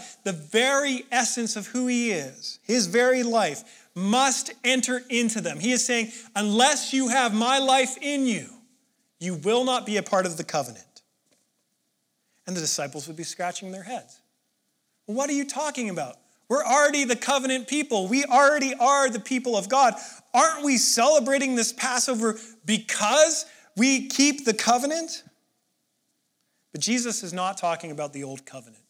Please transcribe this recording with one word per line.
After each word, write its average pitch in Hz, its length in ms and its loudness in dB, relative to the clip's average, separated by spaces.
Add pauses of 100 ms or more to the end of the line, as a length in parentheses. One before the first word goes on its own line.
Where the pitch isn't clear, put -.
(220)
the 196 100 -4
very 254 800 0
essence 240 460 -2
of 202 120 -10
who 254 180 -2
he 240 240 0
is, 139 520 -8
his 220 240 0
very 247 360 2
life, 208 720 -4
must 240 580 0 (100)
enter 247 460 0
into 233 320 0
them. 160 180 -6
He 226 140 -2
is 247 120 0
saying, 226 280 -2 (240)
"Unless 220 560 2
you 262 160 0
have 240 240 2
my 240 260 2
life 262 440 2
in 285 240 -2
you, 175 240 -2 (680)
you 180 160 -6
will 214 300 0
not 254 220 -2
be 208 100 -2
a 190 60 0
part 190 240 0
of 165 100 -6
the 165 80 -8
covenant." - 580 -8 (1400)
And 185 80 -8
the 175 60 -4
disciples 147 480 -6
would 156 80 -14
be 165 80 -10
scratching 180 480 -8
their 190 100 -14
heads. 202 380 -12 (840)
"What 269 240 -2
are - 20 -2
you 277 140 -2
talking 277 420 -4
about? 151 300 -8 (300)
We're 262 180 0
already 285 380 4
the 240 120 0
covenant 262 500 -2
people. 269 420 -2
We 269 160 0
already 277 500 4
are 269 340 4
the 220 120 -4
people 254 360 -2
of 196 140 -2
God. 262 240 6 (400)
Aren't 302 300 4
we 277 120 4
celebrating 269 800 4
this 226 180 0
Passover 233 640 -2 (280)
because 226 800 2 (280)
we 254 340 2
keep 285 360 2
the 220 100 0
covenant?" 285 680 -2 (1500)
But 151 100 -8
Jesus 240 400 -2
is 170 100 -10
not 185 240 -4
talking 165 340 -4
about 147 220 -8
the 139 100 -12
old 135 220 -12
covenant. 113 460 -20